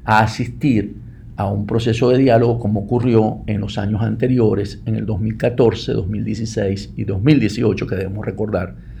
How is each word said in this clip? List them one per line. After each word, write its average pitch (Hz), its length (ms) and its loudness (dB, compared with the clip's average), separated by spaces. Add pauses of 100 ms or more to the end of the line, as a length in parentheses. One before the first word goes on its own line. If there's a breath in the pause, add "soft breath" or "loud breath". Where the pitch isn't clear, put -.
a 110 160 6
asistir 110 720 0 (400 loud breath)
a 101 160 -2
un 101 140 -2
proceso 117 440 2
de 127 100 4
diálogo 117 400 4
como 104 220 0
ocurrió 113 680 2
en 104 120 -2
los 104 180 -6
años 101 240 -2
anteriores, 110 840 0
en 110 100 -2
el 107 100 -4
dos 104 140 -2
mil 110 160 -2
catorce, 120 560 2
dos 110 160 -2
mil 104 160 -4
dieciséis 107 720 -4
y - 80 -6
dos 98 180 -4
mil 143 180 6
dieciocho, 107 460 0
que 107 100 -4
debemos 95 300 -6
recordar 98 500 -4 (240 loud breath)